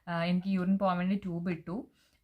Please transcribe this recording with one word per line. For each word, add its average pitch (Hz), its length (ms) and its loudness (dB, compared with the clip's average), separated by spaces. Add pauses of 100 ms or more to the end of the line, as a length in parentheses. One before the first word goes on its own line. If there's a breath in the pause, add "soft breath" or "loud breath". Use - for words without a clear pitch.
ആ, 175 60 -6 (120)
എനിക്ക് 180 260 2
യൂറിൻ 190 280 2
പോകാൻ 190 200 2
വേണ്ടി 185 180 2
ട്യൂബ് 175 360 -4
ഇട്ടു. 165 240 -6 (480 soft breath)